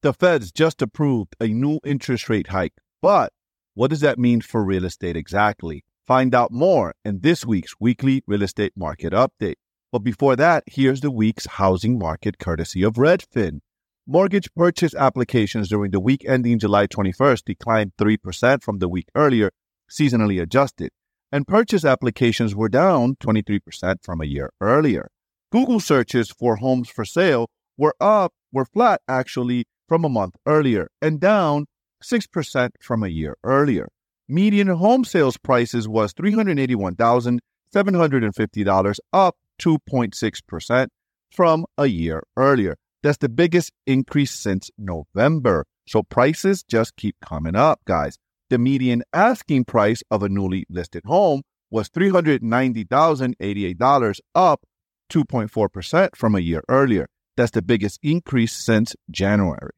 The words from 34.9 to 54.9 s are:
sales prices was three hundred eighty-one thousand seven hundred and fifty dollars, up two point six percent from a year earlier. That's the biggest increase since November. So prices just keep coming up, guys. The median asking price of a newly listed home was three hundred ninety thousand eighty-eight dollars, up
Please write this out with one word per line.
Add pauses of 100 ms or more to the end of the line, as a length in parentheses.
sales
prices
was
three
hundred
eighty-one
thousand (320)
seven
hundred
and
fifty
dollars, (140)
up (200)
two
point
six
percent (400)
from (120)
a
year (140)
earlier. (260)
That's
the
biggest (140)
increase
since
November. (240)
So
prices
just
keep
coming
up,
guys. (320)
The
median (100)
asking
price
of
a
newly
listed
home (280)
was
three
hundred
ninety
thousand
eighty-eight
dollars, (160)
up (420)